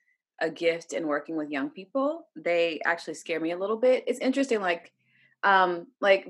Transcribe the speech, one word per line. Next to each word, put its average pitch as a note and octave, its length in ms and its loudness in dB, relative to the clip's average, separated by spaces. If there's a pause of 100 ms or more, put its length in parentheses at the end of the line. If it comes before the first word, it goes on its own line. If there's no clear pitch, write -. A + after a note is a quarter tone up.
(420)
a E3 80 0
gift E3 420 -2
in F3 160 -4
working D3+ 300 -4
with D3+ 120 -6
young D3 200 -4
people. C#4 680 -4
They E3+ 480 0
actually E3 300 -2
scare D#3+ 260 -6
me D#3+ 120 -4
a F3 60 -4
little G3+ 200 -4
bit. B3+ 280 2
It's - 140 -4
interesting, C4 400 0
like, F3 320 -4 (520)
um, F3+ 440 4 (140)
like, G3 280 4